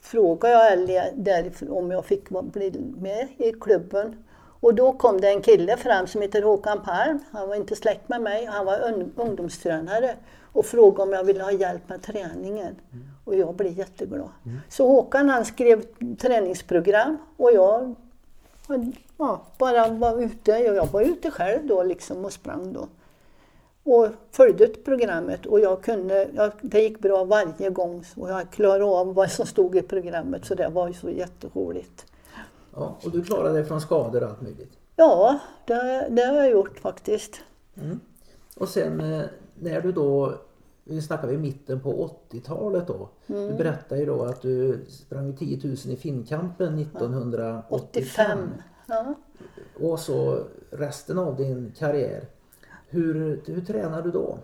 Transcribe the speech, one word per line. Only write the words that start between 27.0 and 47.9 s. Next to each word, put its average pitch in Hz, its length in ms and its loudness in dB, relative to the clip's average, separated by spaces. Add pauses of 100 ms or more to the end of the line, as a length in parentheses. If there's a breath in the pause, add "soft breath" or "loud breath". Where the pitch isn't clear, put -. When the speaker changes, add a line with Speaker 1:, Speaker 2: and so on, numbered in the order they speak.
Speaker 1:
bra 196 240 2
varje 196 460 0
gång. 175 340 -6 (120)
Och 180 140 -10
jag 185 200 -8
klarade 196 340 4
av 185 300 2
vad 190 160 4
som 226 160 -4
stod 185 300 2
i 175 60 4
programmet. 175 600 -6
Så 196 100 -4
det 175 140 -2
var 175 200 -2
ju 180 60 -8
så 175 160 -10
jätteroligt. - 960 -10 (680 loud breath)
Speaker 2:
Ja, 147 300 -10
och 170 60 -6
du 175 140 -2
klarade 160 300 0
dig 151 100 0
från 156 160 -6
skador 123 420 0
och 120 60 -4
allt 107 140 -12
möjligt? - 300 -16 (240)
Speaker 1:
Ja, 262 420 6 (280 loud breath)
det, 247 440 -2
det 240 120 4
har 262 140 2
jag 277 140 4
gjort 196 280 2
faktiskt. - 580 -6 (400)
Speaker 2:
Mm. 151 240 -10 (560 soft breath)
Och 185 120 -6
sen, 156 320 -2
eh, 156 220 -4 (320)
när 170 260 -6
du 180 120 -2
då, 139 420 0 (500)
vi 156 180 -8
snackar 151 260 -6
vi 139 100 -4
mitten 143 420 -6
på 135 240 -4
åttiotalet 175 840 -6
då. 95 220 -10 (200)
Speaker 1:
Mm. 202 200 -6
Speaker 2:
Du - 60 -6
berättade 147 460 -4
ju 147 60 -2
då 131 180 -2
att 123 180 -8
du 127 460 -2
sprang 139 480 -10
tio 139 240 -6
tusen 131 320 -8
i 127 40 -8
Finnkampen 160 720 -6
Speaker 1:
Ja. 156 100 -4
Speaker 2:
nittonhundraåttiofem. 123 1600 -4